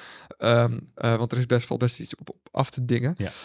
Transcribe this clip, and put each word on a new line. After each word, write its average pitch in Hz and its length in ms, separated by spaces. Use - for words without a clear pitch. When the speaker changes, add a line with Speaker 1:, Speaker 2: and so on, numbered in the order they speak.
Speaker 1:
Ehm, 117 400
eh, 117 220
want 117 160
er 117 60
is 123 80
best 120 220
wel - 100
best 123 220
iets - 160
op, - 140
op - 200
af - 200
te 127 140
dingen. 123 340
Speaker 2:
Ja. 95 120